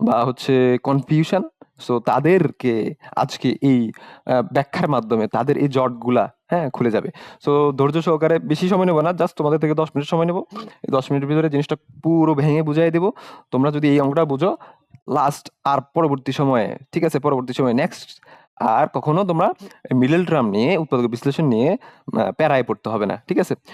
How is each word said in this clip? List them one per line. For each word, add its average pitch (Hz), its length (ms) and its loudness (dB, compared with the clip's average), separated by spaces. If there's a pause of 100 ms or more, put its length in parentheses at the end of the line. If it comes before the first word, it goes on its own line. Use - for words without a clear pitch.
বা 233 240 2
হচ্ছে 127 580 2
কনফিউশন, 151 600 0 (460)
so 120 120 0
তাদেরকে 131 960 0 (220)
আজকে - 460 -2
এই, 123 300 2 (340)
আ, 127 160 2 (100)
ব্যাখ্যার 143 360 -2
মাধ্যমে 113 400 0
তাদের 127 300 0
এই 147 100 0
জটগুলা, 123 640 0 (180)
হ্যাঁ, 165 200 -2
খুলে 120 200 -2
যাবে। 101 180 -2 (360)
So 147 280 2
ধৈর্য 143 300 0
সহকারে 160 360 2
বেশি 156 300 -2
সময় 185 180 2
নেব 165 140 2
না, 160 100 0
just 180 260 -2
তোমাদের 151 240 0
থেকে 156 140 0
দশ 156 200 -2
মিনিট 143 140 -4
সময় 165 180 0
নেব। 175 100 -2 (260)
এই - 280 -14
দশ 135 200 -2
মিনিটের 139 180 -2
ভিতরে 156 220 0
জিনিসটা 156 260 -2 (260)
পুরো 160 320 2
ভেঙে 151 280 2
বুঝাই 160 280 2
দেব। 170 200 0 (400)
তোমরা 135 200 2
যদি 147 180 0
এই 143 120 6
অঙ্কটা 139 240 2
বুঝো, 151 320 0 (520)
লাস্ট 143 420 -2 (140)
আর 139 160 2 (140)
পরবর্তী 139 380 0
সময়ে, 135 440 0 (160)
ঠিক 170 120 0
আছে, 156 140 0
পরবর্তী 131 340 -2
সময়ে 127 220 0
নেক্সট - 460 -4 (400)
আর 120 280 2
কখনো 151 360 0
তোমরা 180 280 0 (420)
মিডল 139 300 2
টার্ম 156 220 0
নিয়ে, 113 320 0
উৎপাদক 139 260 0
বিশ্লেষণ 120 400 -2
নিয়ে, 135 320 2 (420)
আ, 113 140 0
প্যারায় 143 300 0
পড়তে 110 280 -6
হবে 107 160 -2
না, 98 220 -6
ঠিক 180 100 -2
আছে? 175 160 -2 (200)